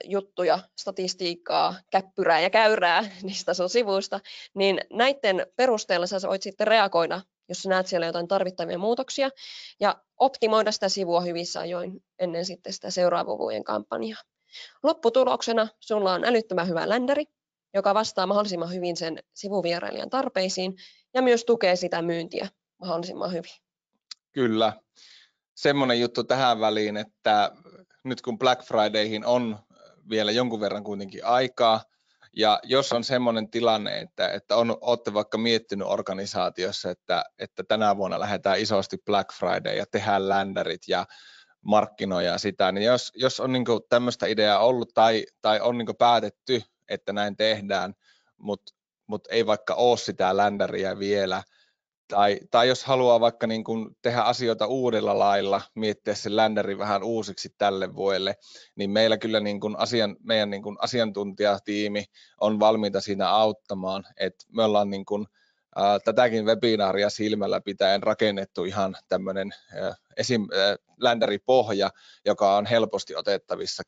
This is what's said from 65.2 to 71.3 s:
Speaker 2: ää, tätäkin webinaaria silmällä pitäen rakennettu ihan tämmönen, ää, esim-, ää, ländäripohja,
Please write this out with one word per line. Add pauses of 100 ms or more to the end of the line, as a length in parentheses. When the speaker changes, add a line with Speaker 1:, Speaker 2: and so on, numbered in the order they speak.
Speaker 2:
ää,
tätäkin
webinaaria
silmällä
pitäen
rakennettu
ihan (100)
tämmönen, (220)
ää, (220)
esim-,
ää, (220)
ländäripohja, (360)